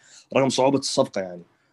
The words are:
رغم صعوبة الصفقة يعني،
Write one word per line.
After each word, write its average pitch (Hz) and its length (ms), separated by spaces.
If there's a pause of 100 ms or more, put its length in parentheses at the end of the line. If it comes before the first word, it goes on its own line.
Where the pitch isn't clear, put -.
(360)
رغم 131 120
صعوبة 131 300
الصفقة - 420
يعني، 90 220 (300)